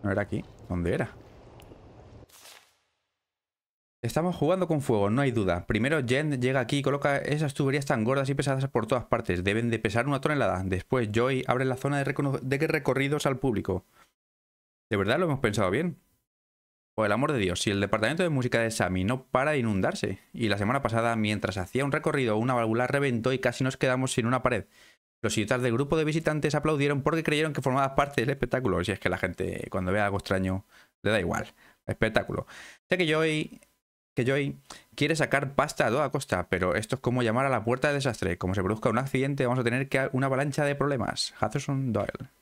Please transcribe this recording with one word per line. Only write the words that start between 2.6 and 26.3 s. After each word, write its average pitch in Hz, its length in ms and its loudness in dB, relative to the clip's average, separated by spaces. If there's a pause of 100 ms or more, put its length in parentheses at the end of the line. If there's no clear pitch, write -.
Estamos 170 340 0
jugando 175 320 2
con 156 140 0
fuego, 104 280 2
no 120 120 2
hay 139 100 2
duda. 95 340 0
Primero 127 400 2
Jen 139 360 0
llega 131 180 2
aquí 127 180 0
y 143 40 0
coloca 139 360 0
esas 147 360 -2
tuberías 139 320 0
tan 123 180 2
gordas 135 260 2
y 139 60 0
pesadas 135 340 0
por 110 180 0
todas 120 180 0
partes. 98 380 0
Deben 110 260 2
de 113 100 0
pesar 113 280 0
una 139 140 0
tonelada. 120 420 0
Después 98 480 0
Joy 127 360 2
abre 127 180 2
la 131 100 0
zona 139 220 -2
de 139 80 0
recono-, 139 360 -2
de 131 160 -2 (100)
recorridos 139 580 0
al 135 140 2
público. 98 460 0 (1040)
¿De 110 80 0
verdad 104 220 2
lo 185 60 0
hemos 143 140 0
pensado 107 320 0
bien? 165 260 -2 (960)
Por 110 100 0
el 104 60 2
amor 131 220 2
de 131 60 0
Dios, 90 200 2
si - 100 0
el 101 120 2
departamento 110 420 0
de 175 60 2
música 123 300 2
de 113 120 0
Sammy 92 320 0
no 127 220 -2
para 135 260 -4
de 151 80 0
inundarse. 107 600 -2 (140)
Y 117 140 -2
la 101 100 0
semana 113 240 0
pasada, 117 340 0
mientras 107 420 0
hacía 98 280 -2
un 143 60 -2
recorrido, 139 460 0
una 127 160 0
válvula 117 340 2
reventó 127 460 0
y 131 60 0
casi 123 240 0
nos 131 140 -2
quedamos 127 360 0
sin 120 120 0
una 123 160 0
pared. 117 240 0 (560)
Los 110 160 0
idiotas 117 240 0
del 123 120 0
grupo 139 240 0
de 156 80 2
visitantes 151 500 0